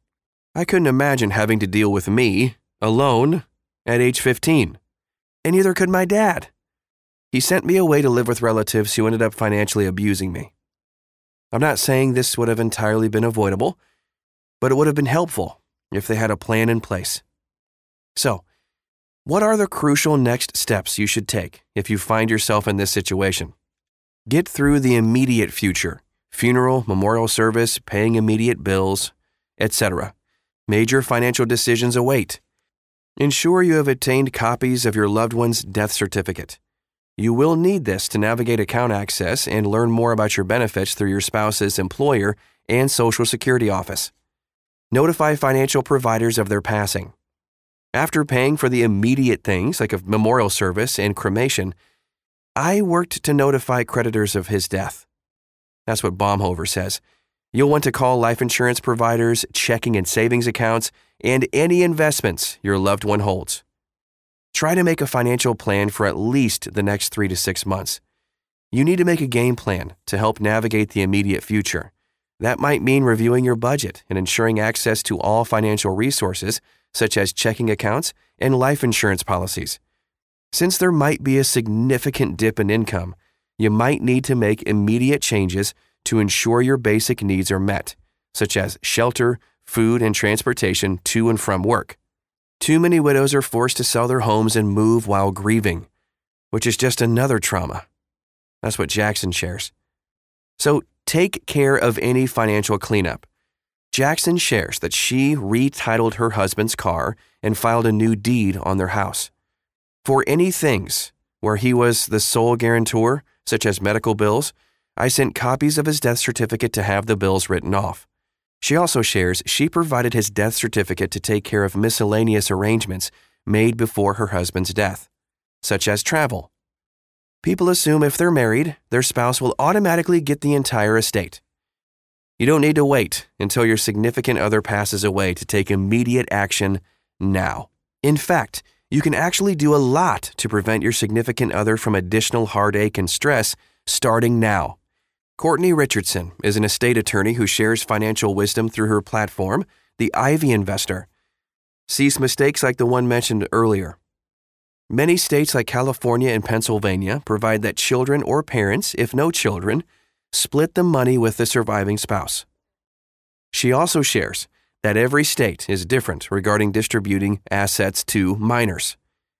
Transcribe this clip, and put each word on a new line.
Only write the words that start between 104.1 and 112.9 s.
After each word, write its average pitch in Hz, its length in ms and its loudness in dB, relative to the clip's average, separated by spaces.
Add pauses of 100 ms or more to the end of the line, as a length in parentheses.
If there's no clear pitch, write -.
shares - 440 0
that - 120 -4
she 135 420 0
retitled 113 800 0
her 117 160 0
husband's 107 460 -2
car 82 400 -4 (260)
and 110 140 0
filed 117 300 2
a 110 60 4
new 110 220 2
deed 104 440 0
on 95 200 -2
their 92 100 0
house. 98 420 -4 (760)
For 135 220 2
any 175 240 2
things - 640 -2 (280)
where 107 160 0
he 123 180 0
was 120 320 2
the 107 140 -2
sole 117 360 2
guarantor, 117 680 0 (220)